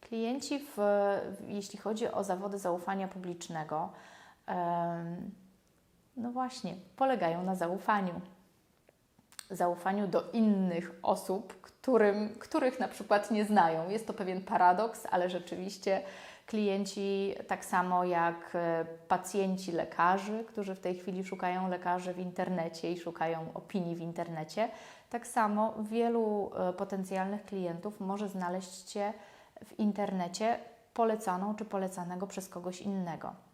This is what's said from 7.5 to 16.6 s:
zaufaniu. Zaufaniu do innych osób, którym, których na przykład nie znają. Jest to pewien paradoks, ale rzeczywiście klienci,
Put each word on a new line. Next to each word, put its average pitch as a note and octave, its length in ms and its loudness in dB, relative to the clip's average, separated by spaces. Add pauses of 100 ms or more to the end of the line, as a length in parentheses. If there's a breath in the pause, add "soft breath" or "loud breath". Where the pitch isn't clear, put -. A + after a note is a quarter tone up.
zaufaniu. F#3 640 0 (1300)
Zaufaniu F#3+ 560 2
do E3+ 240 2
innych F#3+ 720 4
osób, - 580 0
którym, G#3+ 760 4
których C4 420 0
na F#3+ 80 0
przykład G#3 420 2
nie G#3+ 140 4
znają. E3+ 440 6
Jest G#3+ 180 -2
to G3+ 80 -6
pewien F#3 300 -2
paradoks, F#3 680 6
ale F3+ 200 4
rzeczywiście F#3 720 -2 (440 loud breath)
klienci, G3 880 0 (120)